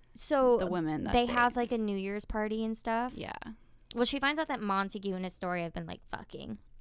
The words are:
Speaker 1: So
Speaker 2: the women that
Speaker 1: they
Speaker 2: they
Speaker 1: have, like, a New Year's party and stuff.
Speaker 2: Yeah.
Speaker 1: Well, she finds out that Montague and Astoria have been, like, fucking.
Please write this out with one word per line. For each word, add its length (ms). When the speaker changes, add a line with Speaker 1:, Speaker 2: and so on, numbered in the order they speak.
Speaker 1:
So 400
Speaker 2:
the 100
women 380
that 80
Speaker 1:
they 120
Speaker 2:
they 80
Speaker 1:
have, 220
like, 160
a 60
New 180
Year's 300
party 400
and 120
stuff. 380
Speaker 2:
Yeah. 160
Speaker 1:
Well, 100
she 140
finds 200
out 100
that 120
Montague 540
and 100
Astoria 380
have 100
been, 120
like, 160
fucking. 460